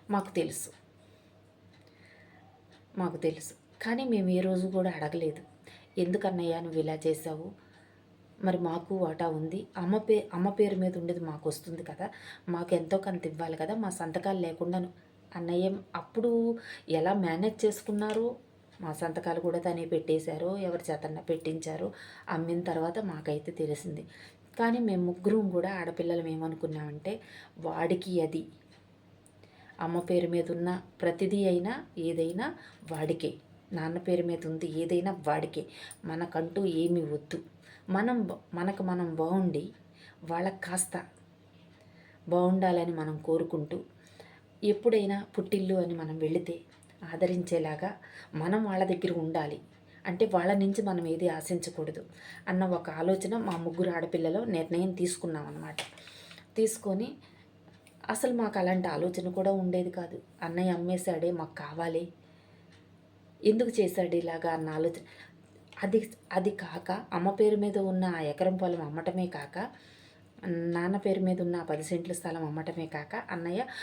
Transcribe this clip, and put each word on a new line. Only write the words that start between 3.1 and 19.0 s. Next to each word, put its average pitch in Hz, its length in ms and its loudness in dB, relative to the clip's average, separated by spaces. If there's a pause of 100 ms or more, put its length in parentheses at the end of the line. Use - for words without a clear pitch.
తెలుసు. - 360 -2 (300)
కానీ 240 200 0
మేము 208 260 4
ఏ 180 100 6
రోజు 185 280 2
కూడా 185 280 2
అడగలేదు, 156 460 -2 (600)
"ఎందుకన్నయ్య 175 600 2
నువ్వు 160 180 0
ఇలా 156 160 0
చేసావు? 160 560 -2 (920)
మరి 180 140 4
మాకు 175 400 -2
వాటా 170 300 0
ఉంది, 160 400 -2 (100)
అమ్మ 185 200 2
పే-, 214 360 4
అమ్మ 180 160 2
పేరు 196 260 4
మీద 185 220 2
ఉండేది 175 220 -2
మాకు 156 300 -4
వస్తుంది 165 340 -6
కదా, 170 260 -8 (400)
మాకు 175 260 2
ఎంతో 165 220 2
కొంత 180 300 -2
ఇవ్వాలి 160 300 -4
కదా, 208 180 -2
మా 214 140 -2
సంతకాలు 180 500 -2
లేకుండా 170 400 -2
ను-," - 360 -8 (200)
అన్నయ్య 180 420 2 (180)
అప్పుడు 233 640 2 (320)
ఎలా 165 240 4
మేనేజ్ 196 520 2
చేసుకున్నారో, 214 720 0 (460)
మా 160 120 -4
సంతకాలు 165 460 -2